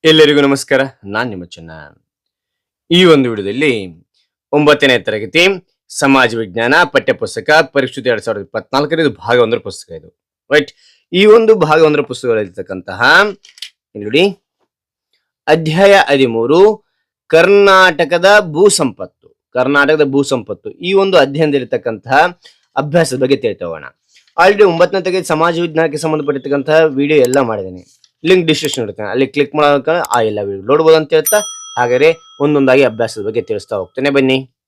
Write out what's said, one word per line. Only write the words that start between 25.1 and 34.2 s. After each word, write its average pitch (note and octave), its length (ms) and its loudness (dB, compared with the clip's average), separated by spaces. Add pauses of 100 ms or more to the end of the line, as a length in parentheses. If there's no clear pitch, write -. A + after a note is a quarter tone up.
ಸಮಾಜ E3 320 0
ವಿಜ್ಞಾನಕ್ಕೆ D#3+ 380 -2
ಸಂಬಂಧಪಟ್ಟಿರ್ತಕ್ಕಂತಹ D3 840 -2
ವಿಡಿಯೋ D3 420 2
ಎಲ್ಲ B2+ 180 2
ಮಾಡಿದ್ದೇನೆ, F#2+ 580 -8 (280)
ಲಿಂಕ್ F3+ 220 2
ಡಿಸ್ಕ್ರಿಪ್ಷನ್ D3 360 -4
ಇರುತ್ತೆ, G2+ 200 -10
ಅಲ್ಲಿ A#2+ 240 -2
ಕ್ಲಿಕ್ C#3+ 280 -4
ಮಾಡೋಕೆ C#3+ 600 0
ಆ A#2+ 60 0
ಎಲ್ಲ G#2 200 -4
ವಿಡಿಯೋ G2 220 -8
ನೋಡ್ಬೋದು D#3 320 4
ಅಂತ D#3 180 -2
ಹೇಳ್ತಾ, D#3+ 280 0 (360)
ಹಾಗಾದ್ರೆ B2+ 380 0 (240)
ಒಂದೊಂದಾಗಿ C#3 440 2
ಅಭ್ಯಾಸದ A2 380 -4
ಬಗ್ಗೆ G#2+ 200 -6
ತಿಳಿಸ್ತಾ G#2 340 -8
ಹೋಗ್ತೇನೆ, B2+ 340 -6
ಬನ್ನಿ. C3+ 460 -2 (120)